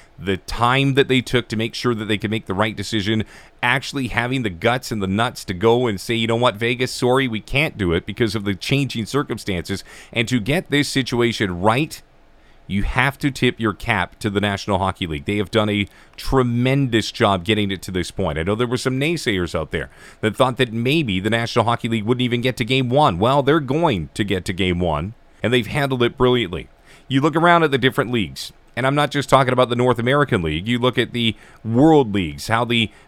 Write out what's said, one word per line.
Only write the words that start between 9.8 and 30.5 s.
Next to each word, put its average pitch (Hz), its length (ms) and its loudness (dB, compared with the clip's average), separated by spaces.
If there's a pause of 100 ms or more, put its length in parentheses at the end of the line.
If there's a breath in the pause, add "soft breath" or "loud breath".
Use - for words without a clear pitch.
and 113 140 0
to 127 120 0
get 139 300 -2
this 143 180 0
situation 117 720 -2
right, 120 400 0 (680 soft breath)
you 101 140 0
have 131 340 0
to 147 140 -2
tip 123 300 0
your 110 100 2
cap 95 480 -2
to 110 100 -2
the 101 120 0
National 101 360 0
Hockey 95 300 -2
League. 76 160 -6
They 101 140 -2
have 104 120 -2
done 107 200 2
a 104 180 0 (300 soft breath)
tremendous 123 960 0
job 98 320 2
getting 104 260 0
it 92 120 -8
to - 80 -10
this 90 200 -2
point. 82 260 -4
I 80 60 -2
know 101 120 0
there 120 120 0
were 123 80 -2
some 131 240 -2
naysayers 120 580 -2
out 78 140 -6
there 78 180 -6 (300 loud breath)
that 110 160 -2
thought 127 220 2
that 120 160 0
maybe 117 480 -2
the 107 80 -2
National 117 340 0
Hockey 117 240 -2
League 113 160 -2
wouldn't 123 200 0
even 120 180 -2
get 123 160 -2
to 127 80 -2
Game 131 240 0
One. 127 300 2
Well, 131 220 2
they're 147 200 2
going 131 540 -2
to 110 100 -2
get 92 180 -2
to - 80 -6
Game 90 300 0
One, 85 320 -2 (280 soft breath)
and 110 120 0
they've 123 120 2
handled 135 380 -2
it 120 140 0
brilliantly. 120 500 0 (400 loud breath)
You 131 140 0
look 156 160 2
around 170 260 6
at 151 80 2
the 135 60 4
different 120 340 0
leagues, 90 400 -4 (240)
and 120 100 -2
I'm 139 100 0
not 147 160 0
just 143 180 -4
talking 131 240 4
about 127 160 4
the 117 80 -2
North 123 200 2
American 127 440 2
League. 80 260 -2